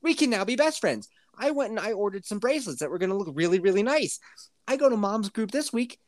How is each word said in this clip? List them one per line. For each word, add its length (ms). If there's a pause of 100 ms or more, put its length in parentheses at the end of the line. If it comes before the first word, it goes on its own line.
We 140
can 160
now 140
be 100
best 240
friends. 300 (280)
I 140
went 200
and 80
I 120
ordered 340
some 140
bracelets 400
that 100
were 80
gonna 200
look 160
really, 260
really 240
nice. 360 (480)
I 100
go 120
to 80
Mom's 320
group 220
this 200
week. 360